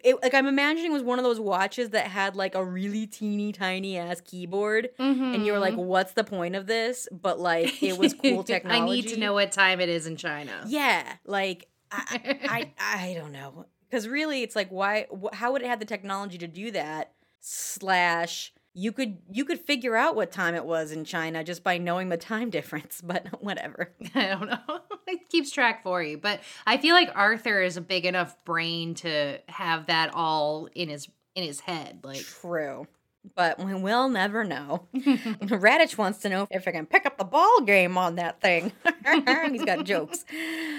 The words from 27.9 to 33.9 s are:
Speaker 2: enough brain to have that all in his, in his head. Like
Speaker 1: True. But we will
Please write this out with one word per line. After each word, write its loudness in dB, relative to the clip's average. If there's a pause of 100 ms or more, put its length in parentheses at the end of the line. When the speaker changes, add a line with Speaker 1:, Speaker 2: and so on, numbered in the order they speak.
Speaker 2:
enough -2
brain -2
to -2 (100)
have -2
that 2
all 0
in -6
his, -10 (280)
in -6
his -8
head. -8
Like -10
Speaker 1:
True. -6 (500)
But 2
we -4
will 2